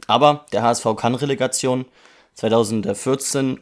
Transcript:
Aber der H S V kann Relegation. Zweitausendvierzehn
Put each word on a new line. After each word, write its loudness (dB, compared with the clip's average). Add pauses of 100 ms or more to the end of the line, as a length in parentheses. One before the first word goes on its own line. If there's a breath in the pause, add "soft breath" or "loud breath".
Aber 2
der -2
H 4
S 0
V 0
kann 0
Relegation. -2 (480 soft breath)
Zweitausendvierzehn -2